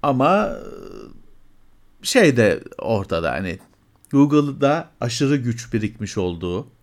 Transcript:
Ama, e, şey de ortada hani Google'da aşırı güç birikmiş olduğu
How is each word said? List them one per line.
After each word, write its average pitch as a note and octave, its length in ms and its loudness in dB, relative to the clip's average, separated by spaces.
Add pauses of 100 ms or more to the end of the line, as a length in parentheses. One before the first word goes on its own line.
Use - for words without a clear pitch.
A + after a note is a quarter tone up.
Ama, D3 460 2
e, G#1 120 -8 (1400)
şey E3+ 340 4
de G#2+ 260 4 (160)
ortada E2 540 -2
hani G2+ 260 -6 (520)
Google'da C#3+ 760 2 (120)
aşırı C3 360 0
güç A#2 360 -6
birikmiş G#2+ 460 -4
olduğu F2+ 480 -4 (160)